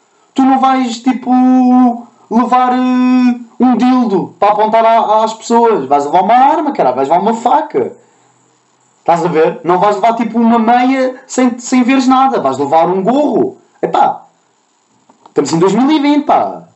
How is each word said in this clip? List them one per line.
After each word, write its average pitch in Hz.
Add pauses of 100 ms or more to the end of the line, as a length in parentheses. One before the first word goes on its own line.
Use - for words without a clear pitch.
(340)
tu 269
não 262
vais, 262
tipo, 254 (1000)
levar, 254
eh, 254 (180)
um 247
dildo 226
para 202
apontar 220
a-, 220
às 220
pessoas. 226
Vais 143
levar 165
uma 214
arma, 285
cara, -
vais 135
levar 175
uma 226
faca. 247 (1040)
Estás 165
a 175
ver? 160
Não 175
vais 202
levar, 226
tipo, 233
uma 233
meia 254
sem, 247
sem 254
veres 254
nada. 262
Vais 131
levar 160
um 190
gorro. 240 (260)
Epá, - (1040)
estamos 143
em 165
dois 190
mil 262
e 311
vinte, 285
pá. -